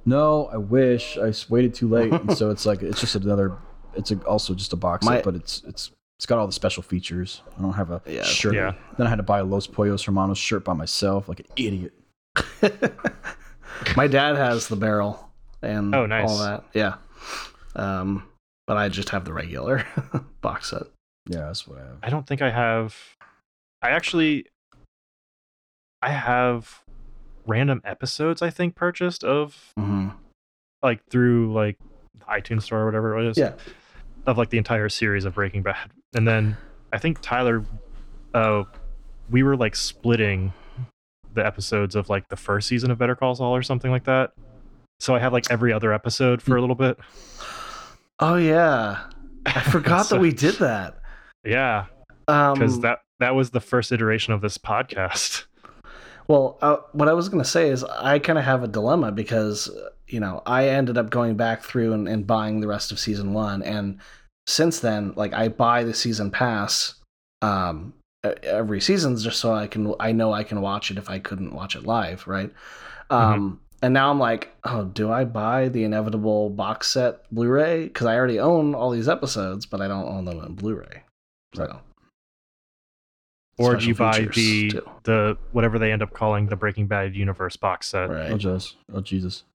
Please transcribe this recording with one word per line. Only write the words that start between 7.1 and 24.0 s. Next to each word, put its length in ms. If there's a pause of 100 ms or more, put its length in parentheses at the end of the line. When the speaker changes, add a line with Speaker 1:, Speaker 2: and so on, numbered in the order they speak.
Speaker 1:
I 40
don't 120
have 180
a 140
Speaker 2:
Yeah. 180
Speaker 1:
shirt. 300
Speaker 3:
Yeah. 200 (240)
Speaker 1:
Then 100
I 20
had 80
to 60
buy 160
a 40
Los 240
Pollos 380
Hermanos 320
shirt 260
by 100
myself, 540
like 140
an 40 (120)
idiot. 360 (420)
Speaker 2:
<laughs> 1600
My 100
dad 280
has 320
the 80
barrel 560 (300)
and 320
Speaker 3:
Oh, 120
nice. 240
Speaker 2:
all 100
that. 240 (100)
Yeah. 220 (800)
Um, 520 (400)
but 100
I 120
just 200
have 160
the 80
regular 520 (280)
<laughs> 280
box 300
set. 120 (440)
Speaker 1:
Yeah, 200
that's 200
what 120
I 20
have. 220
Speaker 3:
I 60
don't 160
think 160
I 100
have. 440 (840)
I 80
actually, 580 (1500)